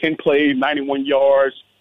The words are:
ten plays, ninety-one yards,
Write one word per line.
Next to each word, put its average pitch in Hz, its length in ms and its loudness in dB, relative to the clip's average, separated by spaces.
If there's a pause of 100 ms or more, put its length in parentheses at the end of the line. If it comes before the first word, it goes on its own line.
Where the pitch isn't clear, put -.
ten 160 140 -2
plays, 147 420 0
ninety-one 139 480 -4
yards, 139 500 2 (260)